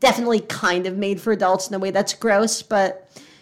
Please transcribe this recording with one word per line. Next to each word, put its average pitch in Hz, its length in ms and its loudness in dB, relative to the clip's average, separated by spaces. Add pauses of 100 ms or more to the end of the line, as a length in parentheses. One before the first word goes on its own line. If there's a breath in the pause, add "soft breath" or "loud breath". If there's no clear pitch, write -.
definitely 233 400 2
kind 180 480 -2
of 185 80 -6
made 196 240 -4
for 226 120 -2
adults 190 360 0
in 202 60 -6
a 196 40 -4
way 190 140 -2
that's 202 200 0
gross, 220 500 0
but - 460 -2 (340 loud breath)